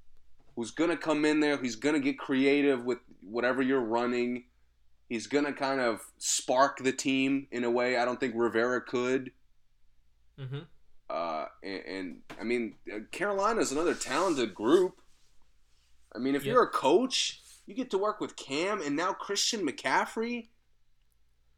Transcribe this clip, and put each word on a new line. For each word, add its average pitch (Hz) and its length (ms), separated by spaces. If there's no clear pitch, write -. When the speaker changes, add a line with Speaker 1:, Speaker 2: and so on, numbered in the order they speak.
Speaker 1:
who's 117 160
gonna 165 260
come 151 280
in 151 140
there, 147 180
who's 123 180
gonna 147 240
get 135 180
creative 139 640
with 123 140
whatever 120 400
you're 131 180
running. 120 640
He's 110 180
gonna 143 260
kind 135 280
of 113 200
spark - 640
the 131 80
team 135 600
in 120 120
a 120 80
way 123 260
I 120 80
don't 123 140
think 120 160
Rivera 117 460
could. 127 500
Speaker 2:
Mm-hmm. 135 200
Speaker 1:
Uh, 80 360
and, 95 240
and, 90 300
I 98 40
mean, 117 320
uh, 104 80
Carolina's 196 600
another 151 220
talented 131 600
group. 175 440
I - 40
mean, 131 180
if 131 80
Speaker 2:
Yep. 135 100
Speaker 1:
you're 247 100
a 151 60
coach, - 720
you 196 80
get 247 160
to 196 60
work 208 220
with - 160
Cam 180 460
and 143 140
now 180 180
Christian 202 540
McCaffrey. 220 800